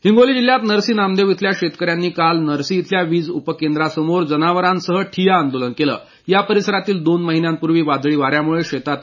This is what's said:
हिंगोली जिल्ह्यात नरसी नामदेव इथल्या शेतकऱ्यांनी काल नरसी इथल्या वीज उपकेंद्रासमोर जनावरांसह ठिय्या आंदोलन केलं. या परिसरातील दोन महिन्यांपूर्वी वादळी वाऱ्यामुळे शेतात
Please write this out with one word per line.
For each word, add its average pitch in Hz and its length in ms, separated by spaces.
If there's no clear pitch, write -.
हिंगोली 240 280
जिल्ह्यात 254 300
नरसी 208 300
नामदेव 196 360
इथल्या 190 260
शेतकऱ्यांनी 175 540
काल 170 280
नरसी 151 400
इथल्या 180 240
वीज 165 280
उपकेंद्रासमोर 156 920
जनावरांसह 175 800
ठिय्या 185 340
आंदोलन 131 420
केलं. 139 200
या 190 140
परिसरातील 196 640
दोन 170 180
महिन्यांपूर्वी 165 600
वादळी 147 340
वाऱ्यामुळे 151 480
शेतात 143 400